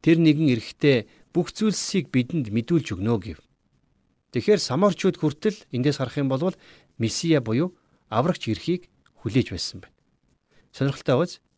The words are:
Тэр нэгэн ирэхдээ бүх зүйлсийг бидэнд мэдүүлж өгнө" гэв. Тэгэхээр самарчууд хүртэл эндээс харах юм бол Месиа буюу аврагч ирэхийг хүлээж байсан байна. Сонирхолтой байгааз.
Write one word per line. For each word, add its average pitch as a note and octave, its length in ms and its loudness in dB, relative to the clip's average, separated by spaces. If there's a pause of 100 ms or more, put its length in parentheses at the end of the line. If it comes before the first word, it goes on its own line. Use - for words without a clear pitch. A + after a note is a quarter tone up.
Тэр E3 200 4
нэгэн D#3 320 4
ирэхдээ A#2+ 560 0 (240)
бүх E3+ 200 -2
зүйлсийг G3+ 600 -2
бидэнд B2+ 400 -2
мэдүүлж A#2+ 400 0
өгнө" G#2 320 0
гэв. E2 160 -12 (960)
Тэгэхээр F#3+ 240 2
самарчууд F3+ 560 0
хүртэл E3 560 -4
эндээс C3+ 240 0
харах C3 240 -4
юм C#3 80 0
бол C#3 240 0 (480)
Месиа C#3+ 400 2
буюу B2+ 320 -2 (400)
аврагч B2+ 400 0
ирэхийг F3 400 -4 (320)
хүлээж A#2 280 2
байсан - 280 -8
байна. - 160 -20 (760)
Сонирхолтой C3+ 440 -2
байгааз. E3+ 240 -2 (180)